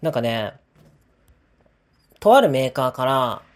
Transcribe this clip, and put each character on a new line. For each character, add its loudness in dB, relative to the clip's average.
な -4
ん -8
か -4
ね、 -6
と 4
あ 8
る 2
メ 0
ー -6
カ -2
ー -6
か -6
ら -2